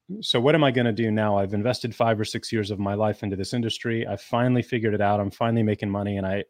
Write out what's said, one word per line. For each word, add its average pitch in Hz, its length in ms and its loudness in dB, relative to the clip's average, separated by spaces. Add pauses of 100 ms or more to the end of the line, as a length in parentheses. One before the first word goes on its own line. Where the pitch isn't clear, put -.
(220)
so - 180 0
what 143 160 4
am 160 80 4
I 139 80 4
gonna 120 220 2
do 110 180 0
now? 107 260 2
I've 98 160 -2
invested 113 400 -2
five 113 260 2
or 107 40 -2
six - 280 -6
years 107 200 -2
of 98 80 -4
my 98 140 0
life 104 300 0
into 98 120 -2
this 95 180 -6
industry. 113 540 -2
I've 101 140 -6
finally 123 400 2
figured 113 320 -2
it 104 80 0
out. 104 180 2
I'm 101 120 -2
finally 117 320 0
making 107 260 0
money, 101 260 -2
and 98 100 -2
I, 98 240 -2